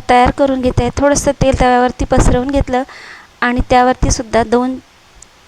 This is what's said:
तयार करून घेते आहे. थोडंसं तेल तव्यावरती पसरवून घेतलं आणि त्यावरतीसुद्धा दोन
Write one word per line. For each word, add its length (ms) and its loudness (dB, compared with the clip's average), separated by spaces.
तयार 280 4
करून 240 0
घेते 220 -2
आहे. 140 -4
थोडंसं 340 0
तेल 200 0
तव्यावरती 460 0
पसरवून 420 0
घेतलं 340 -2
आणि 280 -2
त्यावरतीसुद्धा 760 0
दोन 320 -2